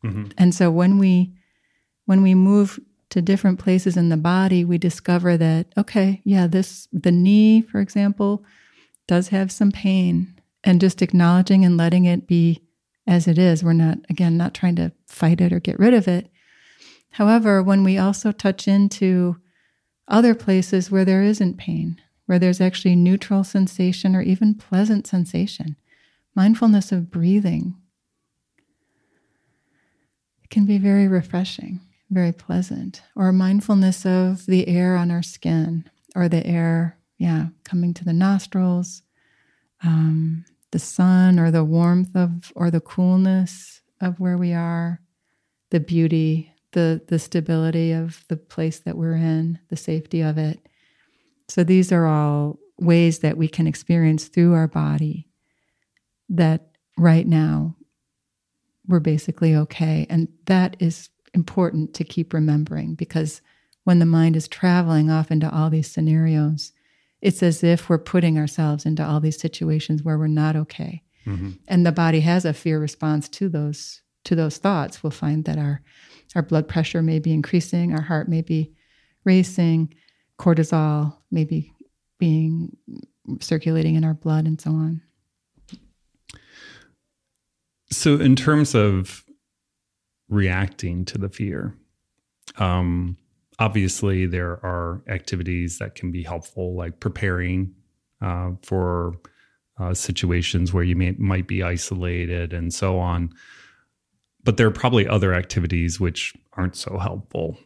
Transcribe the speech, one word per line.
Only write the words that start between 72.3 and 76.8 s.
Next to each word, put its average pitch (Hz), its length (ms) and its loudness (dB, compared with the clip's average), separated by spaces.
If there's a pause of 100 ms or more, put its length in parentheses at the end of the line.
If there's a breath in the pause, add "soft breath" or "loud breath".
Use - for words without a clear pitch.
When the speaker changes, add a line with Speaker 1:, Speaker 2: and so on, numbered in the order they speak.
Speaker 2:
a 156 80 -2
fear 156 280 -4
response 151 500 -4
to 196 180 -6
those, 147 540 -8 (220)
to 180 100 -2
those 160 220 -2
thoughts. 190 460 -4
We'll 151 80 -4
find 156 340 -4
that 156 140 -4
our, 143 240 -4 (520 soft breath)
our 170 80 -2
blood 156 240 -2
pressure 165 360 -4